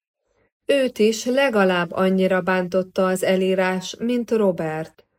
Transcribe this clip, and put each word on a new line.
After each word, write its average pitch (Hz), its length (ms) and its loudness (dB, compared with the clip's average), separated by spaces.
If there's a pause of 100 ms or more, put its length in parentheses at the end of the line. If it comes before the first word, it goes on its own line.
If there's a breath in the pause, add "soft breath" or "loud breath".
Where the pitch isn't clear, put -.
(640)
Őt 269 340 0
is 220 260 2
legalább 208 680 2
annyira 190 480 2
bántotta 185 640 -2
az 185 160 -2
elírás, 185 760 0
mint 240 320 -4
Robert. 165 760 -2 (120)